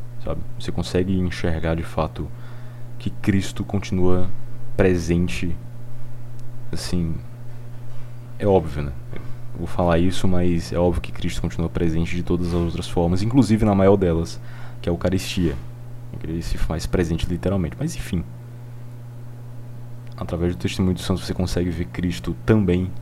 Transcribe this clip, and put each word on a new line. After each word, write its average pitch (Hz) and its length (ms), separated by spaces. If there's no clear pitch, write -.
sabe? 82 180
Você - 120
consegue 92 480
enxergar 85 560
de 82 80
fato - 460
que - 120
Cristo 98 540
continua 92 640
presente, 87 800
assim, 85 440
é - 80
óbvio, 80 360
né? 71 100
Eu - 40
vou 85 80
falar 85 320
isso, 92 280
mas 87 460
é - 60
óbvio 87 220
que - 120
Cristo - 280
continua 85 280
presente 85 480
de 87 60
todas 87 260
as 85 60
outras 85 340
formas, 90 340
inclusive 113 420
na 104 100
maior 98 220
delas, 85 440
que - 80
é - 20
a 87 40
Eucaristia. 90 600
Ele 82 200
se - 160
faz - 280
presente 82 400
literalmente, 90 520
mas 165 180
enfim. - 280
Através 87 320
do 87 40
testemunho 95 360
dos - 100
santos, 90 200
você 92 100
consegue 90 360
ver 85 160
Cristo 87 500
também, 92 440